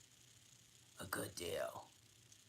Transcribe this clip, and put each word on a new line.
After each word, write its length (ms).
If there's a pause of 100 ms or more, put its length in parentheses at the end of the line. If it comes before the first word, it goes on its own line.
(1000)
a 60
good 280
deal 500 (640)